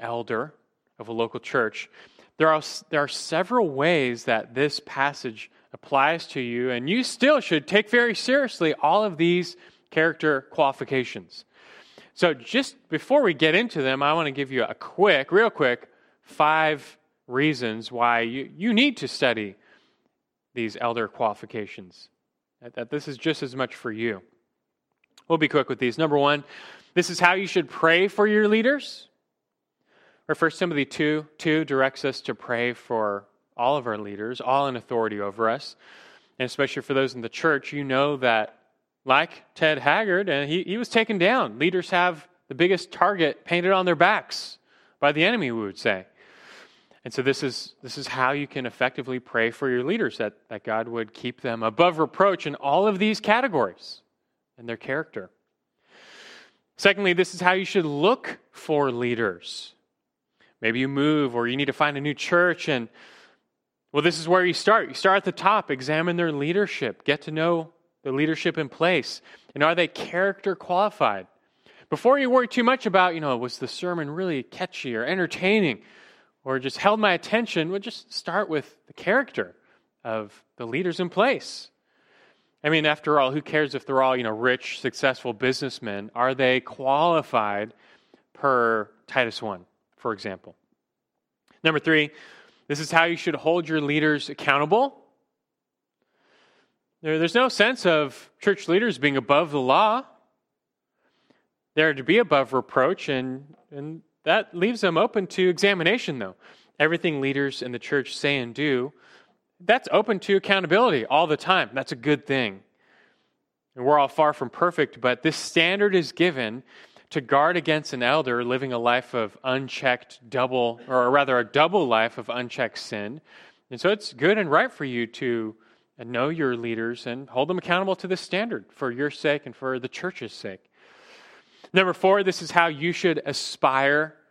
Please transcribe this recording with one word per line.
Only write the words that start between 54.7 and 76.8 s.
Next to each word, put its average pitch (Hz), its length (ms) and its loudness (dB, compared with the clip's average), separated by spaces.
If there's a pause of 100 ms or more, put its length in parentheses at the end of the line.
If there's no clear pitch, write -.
character. 135 500 -8 (1500)
Secondly, 196 340 2
this 175 220 0
is 175 80 -10
how 180 100 4
you 190 140 0
should 185 180 0
look 151 540 0 (140)
for 143 380 -2
leaders. 117 840 -4 (880)
Maybe 113 180 0
you 135 80 0
move 139 460 0
or 120 120 -2
you 123 100 -2
need 139 100 -2
to 135 80 -2
find 147 220 0
a 139 60 -6
new 147 120 -2
church, 175 540 0
and, 123 200 -2 (1040)
well, 147 100 0
this 160 180 0
is 160 80 -10
where 180 160 4
you 180 80 2
start. 202 360 2
You 131 60 -14
start 190 220 4
at 196 80 0
the 190 80 -4
top, 196 380 0
examine 156 460 -2
their 170 140 0
leadership, 147 720 -2
get 147 200 0
to - 80 -12
know 160 420 0 (300)
the 135 100 -6
leadership 156 460 -2
in 147 100 -4
place, 165 540 -2 (320)
and 143 100 2
are 165 100 4
they 170 140 0
character 190 640 -4
qualified? 147 720 -2 (640)
Before 247 300 4
you 269 100 0
worry 247 180 4
too 247 160 0
much 254 220 2
about, 180 300 4
you 165 60 -6
know, 143 180 0
was 123 200 -8
the 131 80 -8
sermon 170 440 -6
really 160 320 -4
catchy - 520 -8
or 110 100 -2
entertaining 180 760 0 (640)
or 131 140 -2
just 127 200 -8
held 214 220 2